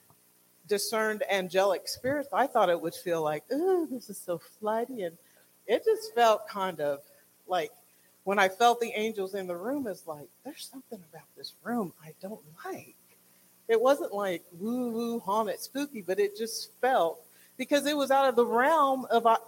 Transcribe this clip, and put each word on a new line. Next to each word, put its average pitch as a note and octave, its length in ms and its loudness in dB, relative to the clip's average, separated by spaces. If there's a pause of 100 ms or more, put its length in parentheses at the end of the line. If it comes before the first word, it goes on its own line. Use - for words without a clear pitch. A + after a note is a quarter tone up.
(680)
discerned G#3+ 640 -2
angelic F#3+ 560 0
spirits, C#4 460 -4
I A#3 160 2
thought G#3+ 200 4
it E3+ 120 2
would E3 140 -4
feel E3 280 -2
like, D3+ 300 -2
"Ooh, E4+ 340 2
this A#3+ 240 -10
is G3 80 -12
so F3 200 -6
flighty." A3+ 680 -6
And E3+ 120 -8 (520)
it A#3+ 160 2
just - 280 0
felt A3+ 360 4
kind F#3+ 320 -4
of C#3+ 200 -2 (460)
like, F3+ 240 -2 (540)
when G3+ 160 2
I F#3+ 80 6
felt A#3+ 320 4
the A#3 140 -4
angels G3+ 420 -4
in F#3+ 100 -6
the F3 100 -6
room, B3 300 -6
it's F3+ 220 -10
like, D3 200 -12 (140)
"There's - 260 -16
something B3 320 -16 (120)
about D#3 240 -20
this - 260 -16
room G#3+ 300 -4 (100)
I D#3 180 -20
don't G3 220 -12 (220)
like." - 320 -12 (720)
It A3+ 120 4
wasn't C#4 320 2
like G3 300 -4 (160)
woo-woo, A#3 640 -4
haunted, G#3 400 -2
spooky, C#4 420 -8
but F3+ 160 -2
it G3+ 180 0
just A3 440 -8
felt, G3 440 2 (320)
because C4+ 300 0
it D4 100 2
was C4+ 140 0
out C4+ 180 6
of B3+ 60 0
the A#3+ 120 6
realm C4+ 640 4
of, A3+ 160 4
uh, A3+ 220 6